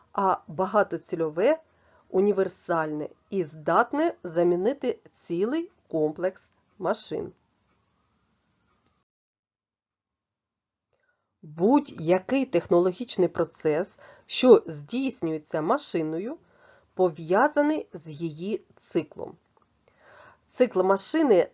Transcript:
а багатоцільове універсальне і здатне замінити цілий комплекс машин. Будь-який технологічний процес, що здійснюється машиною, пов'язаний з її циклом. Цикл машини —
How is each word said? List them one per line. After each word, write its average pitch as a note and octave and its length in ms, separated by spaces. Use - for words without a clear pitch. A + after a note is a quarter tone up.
а F#3+ 240
багатоцільове F#3 1120
універсальне F#3 1000
і F#3+ 140
здатне F3 680
замінити F3+ 760
цілий A#3+ 560
комплекс D#3+ 680
машин. F#3 520
Будь-який F#3 1040
технологічний F3+ 840
процес, D#3+ 720
що - 400
здійснюється D#3+ 960
машиною, F3+ 760
пов'язаний G#3 1000
з E3 140
її E3 580
циклом. - 580
Цикл A#3 340
машини — G3 720